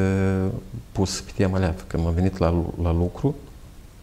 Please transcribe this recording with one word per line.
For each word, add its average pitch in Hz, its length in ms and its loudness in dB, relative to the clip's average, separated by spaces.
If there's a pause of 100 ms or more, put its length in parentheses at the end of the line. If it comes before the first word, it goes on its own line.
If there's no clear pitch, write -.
(920)
pus - 280 0
pe - 160 -14
tema 95 220 2
leafă. 87 280 0
Când 82 200 0
am 85 60 2
venit 90 260 2
la, 85 160 4 (280)
la 85 100 2
lucru, 90 420 0 (680)